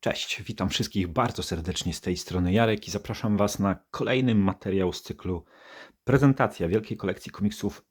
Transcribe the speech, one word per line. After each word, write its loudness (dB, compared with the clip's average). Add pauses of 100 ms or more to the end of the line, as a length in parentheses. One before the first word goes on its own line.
Cześć, -4
witam -4
wszystkich -2
bardzo -2
serdecznie -4
z -10
tej -2
strony 0
Jarek 2
i -10
zapraszam -2
Was 2
na 2 (140)
kolejny 2
materiał 2
z -10
cyklu -6 (600)
Prezentacja 4
wielkiej 0
kolekcji -6
komiksów -4